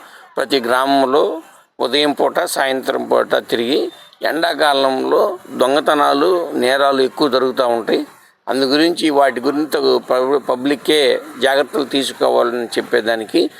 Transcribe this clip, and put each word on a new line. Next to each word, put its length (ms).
ప్రతి 220
గ్రామంలో 840
ఉదయం 320
పూట, 280
సాయంత్రం 680
పూట 300
తిరిగి 560
ఎండాకాలంలో 1160
దొంగతనాలు, 1040
నేరాలు 480
ఎక్కువ 280
జరుగుతూ 380
ఉంటాయి. 400
అందు 180
గురించి 440
వాటి 300
గురించి 260
తగు 320
పబ్-, 480
పబ్లిక్కే 760
జాగ్రత్తలు 420
తీసుకోవాలని 840
చెప్పేదానికి 840